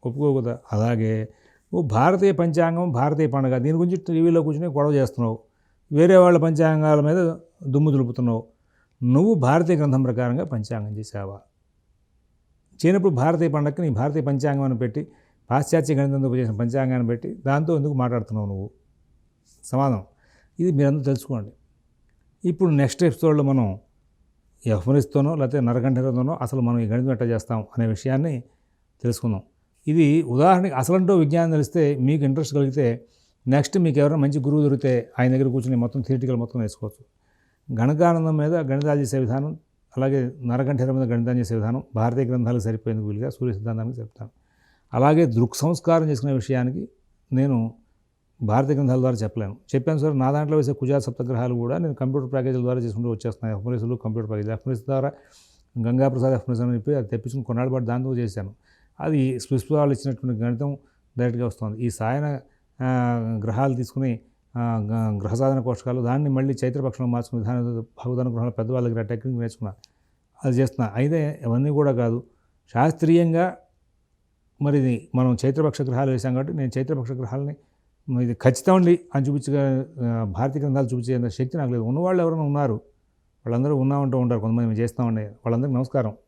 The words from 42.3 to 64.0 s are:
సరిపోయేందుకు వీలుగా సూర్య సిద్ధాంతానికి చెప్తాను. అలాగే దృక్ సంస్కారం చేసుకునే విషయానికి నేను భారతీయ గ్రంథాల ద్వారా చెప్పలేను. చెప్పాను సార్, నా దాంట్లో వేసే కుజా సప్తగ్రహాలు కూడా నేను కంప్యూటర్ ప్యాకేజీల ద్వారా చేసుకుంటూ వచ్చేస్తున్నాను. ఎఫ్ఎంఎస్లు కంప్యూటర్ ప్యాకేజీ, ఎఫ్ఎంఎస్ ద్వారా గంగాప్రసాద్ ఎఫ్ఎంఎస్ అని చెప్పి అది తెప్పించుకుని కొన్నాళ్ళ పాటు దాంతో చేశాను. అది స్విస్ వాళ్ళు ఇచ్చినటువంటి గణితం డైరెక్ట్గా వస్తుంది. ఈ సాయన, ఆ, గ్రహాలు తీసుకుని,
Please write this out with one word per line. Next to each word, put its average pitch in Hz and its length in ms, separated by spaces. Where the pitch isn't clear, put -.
సరిపోయేందుకు 110 460
వీలుగా 107 220
సూర్య 123 220
సిద్ధాంతానికి 113 480
చెప్తాను. 110 300
అలాగే 151 320
దృక్ 117 300
సంస్కారం 165 520
చేసుకునే 139 240
విషయానికి 127 560
నేను 127 420
భారతీయ 131 320
గ్రంథాల 131 240
ద్వారా 127 180
చెప్పలేను. 107 400
చెప్పాను 151 240
సార్, 147 200
నా 131 140
దాంట్లో 151 240
వేసే 143 160
కుజా 139 260
సప్తగ్రహాలు 123 560
కూడా 120 240
నేను 160 160
కంప్యూటర్ 131 380
ప్యాకేజీల 131 280
ద్వారా 123 200
చేసుకుంటూ 117 300
వచ్చేస్తున్నాను. 110 500
ఎఫ్ఎంఎస్లు 117 340
కంప్యూటర్ 110 360
ప్యాకేజీ, 107 200
ఎఫ్ఎంఎస్ 113 300
ద్వారా 135 320
గంగాప్రసాద్ 131 480
ఎఫ్ఎంఎస్ 120 260
అని 123 140
చెప్పి 120 200
అది 123 120
తెప్పించుకుని 120 380
కొన్నాళ్ళ 127 280
పాటు 127 120
దాంతో 123 320
చేశాను. 104 380
అది 135 400
స్విస్ 131 320
వాళ్ళు 147 220
ఇచ్చినటువంటి 123 460
గణితం 123 360
డైరెక్ట్గా 120 280
వస్తుంది. 110 320
ఈ 120 120
సాయన, 135 500
ఆ, 123 380
గ్రహాలు 123 300
తీసుకుని, 123 460